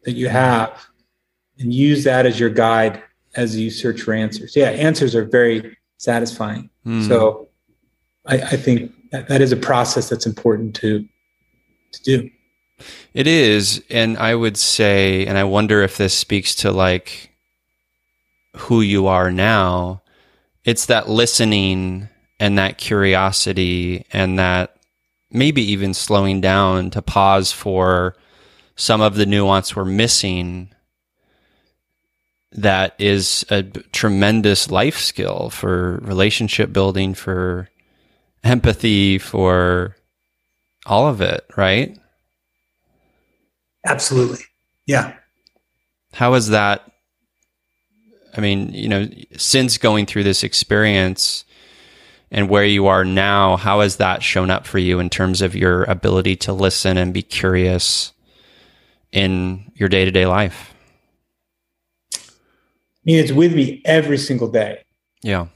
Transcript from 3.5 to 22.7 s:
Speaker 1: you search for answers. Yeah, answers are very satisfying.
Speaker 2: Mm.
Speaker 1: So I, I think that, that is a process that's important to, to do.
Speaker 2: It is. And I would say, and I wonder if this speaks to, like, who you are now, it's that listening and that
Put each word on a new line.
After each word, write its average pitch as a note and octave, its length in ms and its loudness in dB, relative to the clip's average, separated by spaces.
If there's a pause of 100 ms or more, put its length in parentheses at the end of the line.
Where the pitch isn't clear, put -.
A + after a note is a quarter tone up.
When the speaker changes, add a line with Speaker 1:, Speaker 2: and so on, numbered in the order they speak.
Speaker 1:
you A2 120 -4
search - 320 -6
for A2+ 120 -4
answers. - 420 -6
Yeah, C3+ 140 4
answers D3 440 0
are A2+ 100 2
very A2+ 520 2 (220)
satisfying. A#2 720 -6 (160)
Speaker 2:
Mm. A2+ 200 -4
Speaker 1:
So A2 420 0 (760)
I, C3+ 100 0
I B2+ 200 -4
think B2 360 -2 (200)
that, C3 160 -12
that C3+ 120 2
is C3 120 4
a A#2+ 40 2
process B2 520 -2
that's A#2 180 -4
important A2 500 -2
to, G#2+ 300 -2 (840)
to - 100 -20
do. B2 280 -2 (840)
Speaker 2:
It C3+ 120 0
is. G#2+ 640 2
And A2+ 280 0
I A2+ 160 0
would A2+ 220 -2
say, G2 680 2
and G2 120 -2
I G2 60 2
wonder G#2 380 2
if F#2+ 160 -2
this G2 160 0
speaks - 420 -2
to, G2 160 0
like, F#2 580 -2 (1300)
who A#2 240 2
you G2+ 260 2
are F#2 240 2
now, F#2 720 0 (640)
it's A#2 220 -2
that A#2 220 0
listening G2+ 1000 0 (320)
and G2+ 180 2
that F#2+ 200 -2